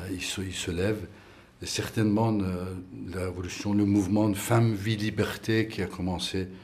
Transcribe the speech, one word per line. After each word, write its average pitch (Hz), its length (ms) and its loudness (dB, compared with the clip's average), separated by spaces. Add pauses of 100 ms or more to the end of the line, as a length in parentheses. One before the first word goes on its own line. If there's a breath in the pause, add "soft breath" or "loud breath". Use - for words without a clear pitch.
(120)
ils 92 80 -6
se, - 220 -4
ils 95 100 -6
se - 180 -6
lèvent. 101 360 0 (560 loud breath)
Et 92 40 -8
certainement, 107 640 2
euh, 92 440 -2 (400)
la 92 100 -4
révolution, 90 480 -4
le 104 140 4
mouvement 104 420 4
de 101 80 0
femmes, 113 380 4
vie, 104 220 0
liberté 107 720 0
qui 110 140 -6
a 90 60 0
commencé 92 640 -4 (160 loud breath)